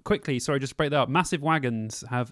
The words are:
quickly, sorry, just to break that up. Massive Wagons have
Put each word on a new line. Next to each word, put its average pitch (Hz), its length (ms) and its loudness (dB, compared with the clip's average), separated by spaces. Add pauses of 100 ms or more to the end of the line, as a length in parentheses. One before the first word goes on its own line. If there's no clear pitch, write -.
quickly, 156 340 0
sorry, 139 220 0
just 135 100 -4
to - 40 -18
break 151 160 0
that 147 100 4
up. 123 80 2
Massive 160 320 2
Wagons 127 680 -2
have 123 220 -2